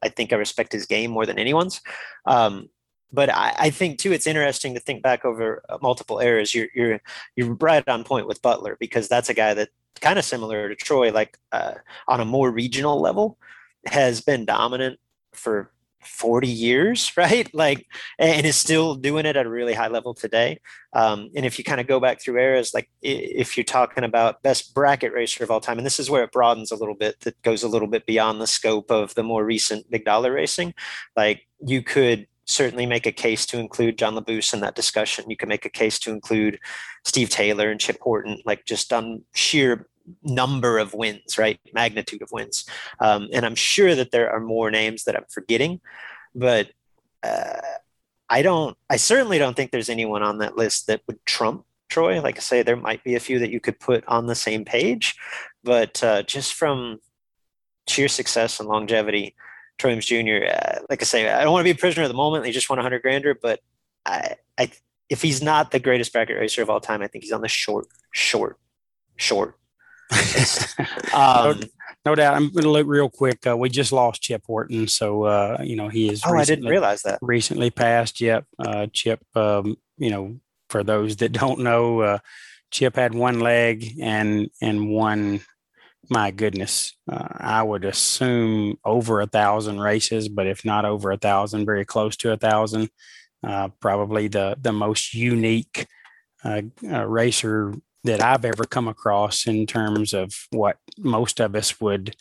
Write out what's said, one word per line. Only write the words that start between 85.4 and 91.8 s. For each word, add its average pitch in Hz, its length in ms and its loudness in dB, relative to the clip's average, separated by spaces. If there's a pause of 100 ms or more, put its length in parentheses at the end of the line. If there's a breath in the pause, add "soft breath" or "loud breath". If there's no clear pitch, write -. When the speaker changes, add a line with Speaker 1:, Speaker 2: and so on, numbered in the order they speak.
Speaker 2:
my 107 200 2
goodness, 98 640 -4 (160)
uh, - 180 -8 (100)
I 110 240 0
would 101 240 -4
assume 110 960 0
over 110 380 2
a 104 40 -2
thousand 104 540 2
races, 107 480 0
but 101 180 -2
if 98 160 -4
not 104 220 0
over 101 260 -2
a 98 60 0
thousand, 104 480 0
very 101 220 0